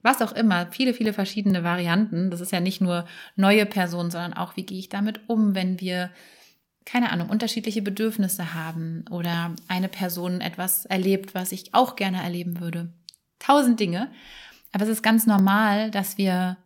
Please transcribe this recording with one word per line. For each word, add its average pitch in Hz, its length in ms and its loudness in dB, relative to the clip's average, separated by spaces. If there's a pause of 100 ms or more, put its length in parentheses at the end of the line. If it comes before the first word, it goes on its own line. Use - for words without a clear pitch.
was 254 220 4
auch 220 80 -2
immer, 180 400 0
viele, 254 240 0
viele 220 180 -2
verschiedene 196 500 0
Varianten. 175 680 2
Das 175 100 -6
ist 180 100 -8
ja 185 80 0
nicht 185 220 0
nur 175 240 0 (300)
neue 202 320 6
Personen, 175 420 -2
sondern 170 240 -8
auch, - 240 -8
wie 185 80 -8
gehe 185 140 -10
ich 190 100 -14
damit 208 380 -4
um, 220 260 2
wenn 185 260 -2
wir, 180 300 -4 (760)
keine 240 280 0
Ahnung, 170 180 -2
unterschiedliche 220 540 -2
Bedürfnisse 196 720 -2
haben 165 560 -8
oder 170 440 -4 (120)
eine 185 220 -2
Person 180 520 -4
etwas 180 440 -4
erlebt, 190 500 0
was 185 160 -6
ich - 240 -6
auch 247 200 4
gerne 185 260 -2
erleben 175 380 -4
würde. 170 320 -6 (460)
Tausend 262 420 4
Dinge. 190 300 -2 (600)
Aber 202 140 0
es 220 40 0
ist 220 140 -2
ganz 220 240 6
normal, 208 640 4
dass 196 260 -4
wir 185 480 0